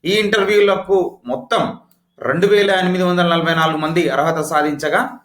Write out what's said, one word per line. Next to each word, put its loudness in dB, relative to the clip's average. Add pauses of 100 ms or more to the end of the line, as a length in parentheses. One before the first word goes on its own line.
ఈ 0 (100)
ఇంటర్వ్యూలకు 2 (340)
మొత్తం -4 (680)
రెండు 2
వేల 4 (120)
ఎనిమిది 0
వందల 2
నలభై 0
నాలుగు 0
మంది 0 (120)
అర్హత 0 (100)
సాధించగా 0 (240)